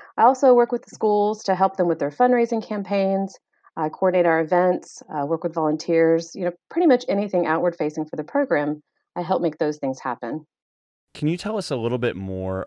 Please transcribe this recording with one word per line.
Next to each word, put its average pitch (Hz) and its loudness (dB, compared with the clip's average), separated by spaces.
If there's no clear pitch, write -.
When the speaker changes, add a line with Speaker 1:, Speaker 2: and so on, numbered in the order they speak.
Speaker 1:
I 208 4
also 262 6
work 240 4
with - -4
the - -20
schools 208 0
to 190 0
help 190 0
them 175 0
with 165 -2
their 147 -2
fundraising 233 0
campaigns. 196 -2
I 156 -2
coordinate 180 2
our 165 4
events, 175 0
uh, 151 -4
work 160 -4
with 165 -4
volunteers, 165 2
you 185 -6
know, 175 -4
pretty 349 2
much 247 4
anything 202 0
outward 170 0
facing 156 -4
for - -12
the 151 -6
program. 151 -2
I 175 -2
help 170 -2
make 170 -2
those 151 -2
things 135 -6
happen. 123 -8
Speaker 2:
Can 147 -4
you 165 0
tell 214 -6
us 180 -6
a 139 -2
little 120 -2
bit 117 -2
more 95 -6